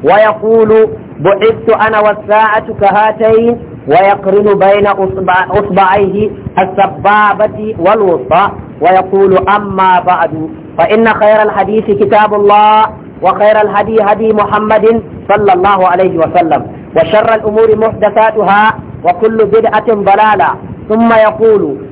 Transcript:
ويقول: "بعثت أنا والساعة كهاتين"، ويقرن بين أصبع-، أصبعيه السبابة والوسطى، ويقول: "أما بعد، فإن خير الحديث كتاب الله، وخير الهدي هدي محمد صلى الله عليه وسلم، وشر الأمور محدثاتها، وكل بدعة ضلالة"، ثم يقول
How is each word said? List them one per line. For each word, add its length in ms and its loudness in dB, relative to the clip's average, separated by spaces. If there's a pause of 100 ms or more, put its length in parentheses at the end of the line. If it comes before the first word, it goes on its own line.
ويقول: 640 2 (500)
"بعثت 500 0
أنا 300 0
والساعة 720 0
كهاتين"، 840 0 (300)
ويقرن 680 2
بين 280 2
أصبع-، 640 -2
أصبعيه 800 0 (280)
السبابة 1200 0
والوسطى، 680 0 (360)
ويقول: 520 2 (160)
"أما 520 0
بعد، 320 -2 (460)
فإن 300 2
خير 340 2
الحديث 420 -2
كتاب 500 0
الله، 520 4 (360)
وخير 380 2
الهدي 420 -2
هدي 300 0
محمد 680 0 (260)
صلى 240 2
الله 360 2
عليه 300 0
وسلم، 440 0 (340)
وشر 380 2
الأمور 420 0
محدثاتها، 1000 0 (300)
وكل 400 0
بدعة 500 0
ضلالة"، 540 2 (400)
ثم 240 2
يقول 640 2 (160)